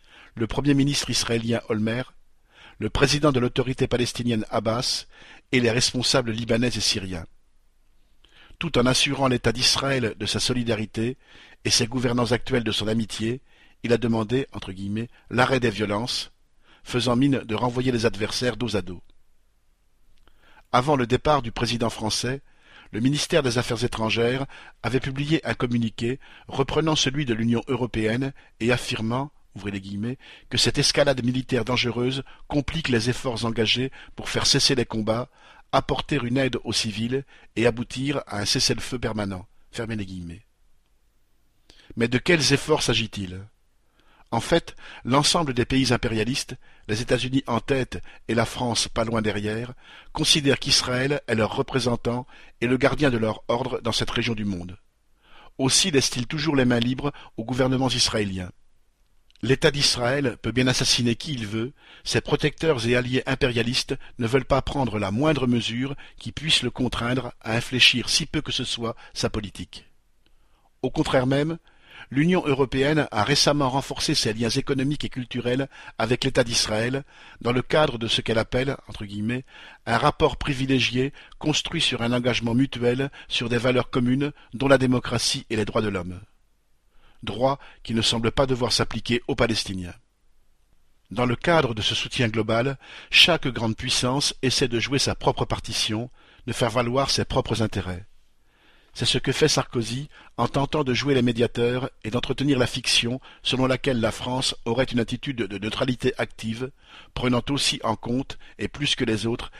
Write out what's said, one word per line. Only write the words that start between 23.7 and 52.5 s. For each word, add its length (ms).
étrangères 640
avait 160
publié 460
un 80
communiqué 640
reprenant 480
celui 300
de 80
l'Union 340
européenne 640
et 120
affirmant, 600
ouvrez 160
les 100
guillemets, 360
que 80
cette 200
escalade 460
militaire 420
dangereuse 580
complique 420
les 200
efforts 360
engagés 460
pour 140
faire 160
cesser 300
les 100
combats, 440
apporter 500
une 160
aide 260
aux 100
civils 500
et 100
aboutir 640
à 120
un 60
cessez-le-feu 540
permanent, 480
fermez 240
les 100
guillemets. 400
Mais 120
de 100
quels 360
efforts 300
s'agit-il ? 640
En 60
fait, 380
l'ensemble 500
des 120
pays 260
impérialistes, 640
les 140
États-Unis 460
en 120
tête 420
et 40
la 120
France 420
pas 160
loin 180
derrière, 520
considèrent 460
qu'Israël 680
est 80
leur 180
représentant 720